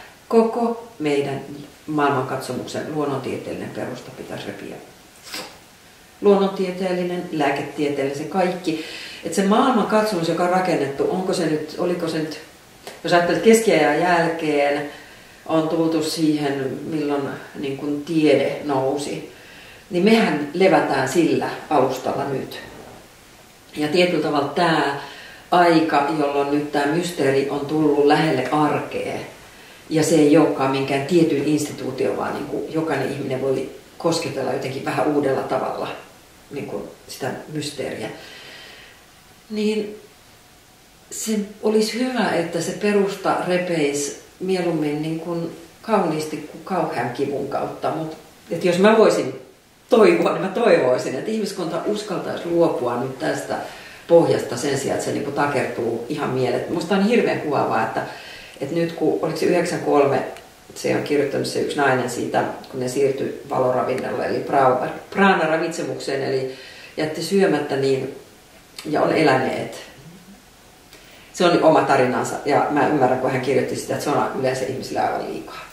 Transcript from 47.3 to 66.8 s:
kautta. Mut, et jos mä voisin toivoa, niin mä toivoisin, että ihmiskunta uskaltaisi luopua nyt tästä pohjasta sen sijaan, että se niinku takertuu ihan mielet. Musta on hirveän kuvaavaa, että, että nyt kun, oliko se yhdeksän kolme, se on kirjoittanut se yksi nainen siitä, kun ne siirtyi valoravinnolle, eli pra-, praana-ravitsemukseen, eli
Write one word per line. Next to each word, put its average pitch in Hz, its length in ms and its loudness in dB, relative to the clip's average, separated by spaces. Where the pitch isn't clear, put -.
kautta. - 420 -4
Mut, 156 260 -6
et 170 140 -4
jos 175 140 2
mä 220 200 8
voisin 170 420 4
toivoa, 196 440 6
niin 165 100 -4
mä 190 60 -2
toivoisin, 131 640 2
että - 160 -6
ihmiskunta 180 560 -4
uskaltaisi 170 640 -6
luopua 151 520 2
nyt 131 180 -6
tästä 160 380 -4
pohjasta - 480 4
sen 139 220 -2
sijaan, - 200 -2
että - 120 -4
se - 40 -2
niinku - 160 -4
takertuu 117 760 -2
ihan 151 220 -4
mielet. 127 400 -2
Musta - 240 -2
on 196 100 4
hirveän 220 360 2
kuvaavaa, - 420 0
että, - 200 -4
että - 140 -4
nyt 165 180 0
kun, - 300 0
oliko 160 160 -2
se - 80 0
yhdeksän 170 340 2
kolme, 143 440 2
se - 220 0
on - 60 -2
kirjoittanut 131 440 0
se - 140 -4
yksi - 160 -2
nainen 131 340 2
siitä, 127 340 -2
kun 131 100 -8
ne 123 80 -2
siirtyi - 640 0
valoravinnolle, 127 760 0
eli - 220 -4
pra-, 131 400 4
praana-ravitsemukseen, 165 1120 0
eli 131 320 -4